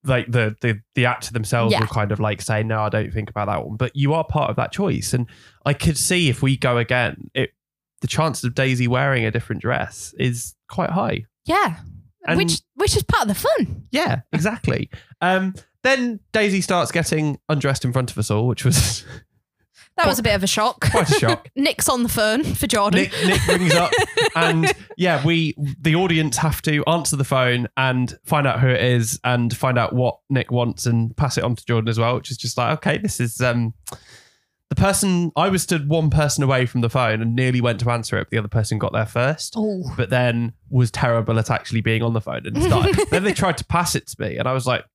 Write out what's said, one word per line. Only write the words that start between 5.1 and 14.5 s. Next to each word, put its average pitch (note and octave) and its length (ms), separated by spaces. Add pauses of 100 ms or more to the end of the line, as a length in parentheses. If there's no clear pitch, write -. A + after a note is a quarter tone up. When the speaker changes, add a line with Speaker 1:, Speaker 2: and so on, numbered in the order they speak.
Speaker 1:
And B2 140 (380)
I C#3+ 80
could D#3 240
see F3+ 320
if - 120
we C3+ 140
go B2 220
again, A#2 560
it, C3 180 (500)
the - 60
chances D#3 360
of B2 100
Daisy B2+ 340
wearing B2+ 380
a A2 60
different A#2 300
dress - 580
is B2 360 (140)
quite - 220
high. F3 340 (200)
Speaker 2:
Yeah. E4 320 (500)
Speaker 1:
And E3 100
Speaker 2:
Which, E3+ 240 (140)
which E4+ 200
is - 80
part A4+ 200
of A#3+ 60
the G3 60
fun. - 560
Speaker 1:
Yeah, D4 300 (100)
exactly. D#3+ 580 (300)